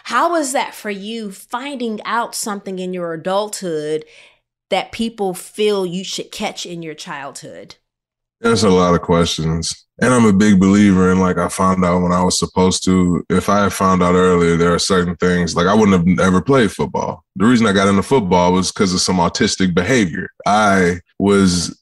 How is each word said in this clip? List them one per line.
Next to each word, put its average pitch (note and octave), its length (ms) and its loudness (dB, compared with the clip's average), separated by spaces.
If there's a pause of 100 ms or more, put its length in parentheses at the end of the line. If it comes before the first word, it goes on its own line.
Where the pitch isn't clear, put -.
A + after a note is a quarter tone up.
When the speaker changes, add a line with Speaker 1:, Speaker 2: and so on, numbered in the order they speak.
Speaker 1:
how C#4 260 0
was D4+ 220 -2
that B3+ 220 -4
for - 160 -12
you, G#3 420 -10
finding B3 720 -10
out A3 320 -6
something G3 420 -8
in F#3 160 -8
your F3 180 -8
adulthood E3 920 -6 (680)
that F#3+ 200 -4
people A3+ 440 -6
feel G#3 500 -4
you F3+ 180 -8
should - 300 -12
catch - 320 -10
in F3 180 -12
your D#3 120 -12
childhood? C#3 840 -16 (640)
Speaker 2:
That's A2+ 220 0
a G2+ 80 4
lot F2+ 240 4
of E2 80 0
questions. E2 840 -2 (140)
And A#2+ 120 2
I'm A#2+ 120 4
a G#2+ 80 6
big G2+ 260 4
believer F#2+ 540 6
in, F#2 80 2
like, F2+ 180 0
I E2+ 100 -2
found F#2 360 0
out F2+ 180 2
when F2 80 0
I F2+ 140 0
was F2 140 0
supposed F#2 480 0
to. F2+ 420 2
If F2+ 200 -2
I G2+ 160 2
had F#2 80 0
found F#2 300 2
out F2+ 120 2
earlier, F2+ 420 2
there E2+ 180 2
are E2 60 -2
certain F2+ 360 0
things, F2 380 -2
like, F2 140 0
I G2+ 60 2
wouldn't G2 340 4
have F2+ 180 2
ever F#2 160 2
played C3 300 2
football. - 500 -6 (140)
The F#2+ 80 -2
reason A#2 240 2
I G2 40 0
got G2 140 2
into G2+ 160 2
football F2+ 520 2
was F#2 180 -2
'cause F#2+ 220 -2
of F#2 60 -2
some F#2 180 -2
autistic F#2 560 0
behavior. F2+ 540 0 (160)
I G2 540 2 (220)
was G2 600 2